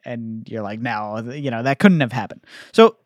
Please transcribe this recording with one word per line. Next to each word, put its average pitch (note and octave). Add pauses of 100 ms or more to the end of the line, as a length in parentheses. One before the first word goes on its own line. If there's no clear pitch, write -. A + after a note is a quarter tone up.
and A2+
you're A2
like, G#2+
"No, A2
th-, B2+
you C#3
know, A#2
that C#3
couldn't F3+
have A#2+
happened." A2+ (300)
So, A3+